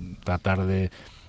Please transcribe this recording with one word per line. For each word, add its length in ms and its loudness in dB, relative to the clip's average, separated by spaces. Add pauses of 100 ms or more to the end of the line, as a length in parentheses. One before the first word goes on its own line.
(240)
tratar 440 2
de, 240 2 (380)